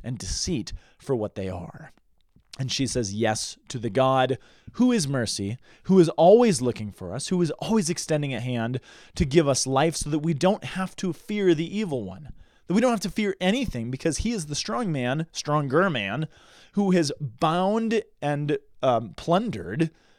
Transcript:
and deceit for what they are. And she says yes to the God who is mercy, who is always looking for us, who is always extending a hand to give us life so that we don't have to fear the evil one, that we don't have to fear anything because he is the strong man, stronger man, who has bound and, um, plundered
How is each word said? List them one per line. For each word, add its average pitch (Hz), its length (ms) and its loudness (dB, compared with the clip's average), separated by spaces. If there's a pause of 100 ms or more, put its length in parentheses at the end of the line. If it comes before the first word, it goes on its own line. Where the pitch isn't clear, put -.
and 123 160 -8
deceit - 540 -4 (260)
for 135 180 -2
what 104 180 -4
they 95 140 -6
are. 87 440 -12 (640)
And 131 120 -6
she 135 160 -2
says 110 280 -4
yes 110 420 -2 (120)
to 131 100 -8
the 117 100 -4
God 131 480 2 (360)
who 247 200 4
is 175 160 0
mercy, 113 480 -4 (280)
who 190 140 6
is 165 120 8
always 190 500 6
looking 110 320 -2
for 92 220 -12
us, 123 140 -8
who 180 120 0
is 165 120 2
always 202 360 0
extending 147 460 -2
a 107 60 -6
hand 120 400 -4 (340)
to 143 100 0
give 143 240 4
us 131 180 0
life 139 300 2
so - 140 -6
that 156 80 0
we 156 160 0
don't 175 300 0
have 185 320 -6
to 185 180 -4
fear 196 400 2
the 170 240 -2
evil 147 260 -4
one, 95 280 -12 (340)
that 170 80 0
we 220 60 4
don't 247 100 4
have 220 100 0
to 190 100 -4
fear 208 300 -2
anything 180 500 -2
because 135 280 -2
he 226 140 -2
is 180 140 -4
the 147 80 -8
strong 214 380 -4
man, 139 400 -2
stronger 151 560 0
man, 120 400 -2 (440)
who 202 180 2
has 165 200 4 (100)
bound 185 800 0 (180)
and, 147 380 -2 (240)
um, 117 320 0
plundered 160 760 -2 (280)